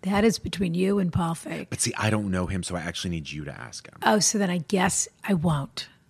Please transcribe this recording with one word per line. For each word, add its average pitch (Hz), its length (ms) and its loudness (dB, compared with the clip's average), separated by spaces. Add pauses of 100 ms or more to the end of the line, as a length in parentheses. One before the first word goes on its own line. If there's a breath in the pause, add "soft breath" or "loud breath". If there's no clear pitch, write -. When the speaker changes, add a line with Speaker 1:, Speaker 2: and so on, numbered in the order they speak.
Speaker 1:
That 202 220 2
is 226 160 4
between 170 340 -2
you 190 240 2
and 180 140 2
Paul 165 220 0
Feig. - 360 -8
Speaker 2:
But - 100 -6
see, - 160 0
I 107 140 2
don't 104 220 0
know 90 140 0
him, 90 180 -2
so 92 100 -6
I 87 60 -2
actually 85 300 -4
need 78 200 -4
you 73 140 -8
to 69 80 -10
ask - 340 -14
him. - 80 -20 (100)
Speaker 1:
Oh, 214 140 6
so 202 200 2
then 196 120 0
I 180 80 0
guess 185 480 0 (220)
I 202 60 4
won't. 151 520 0 (240)